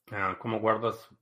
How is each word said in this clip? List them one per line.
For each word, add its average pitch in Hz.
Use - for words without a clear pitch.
Ah, 95
¿cómo 113
guardas 110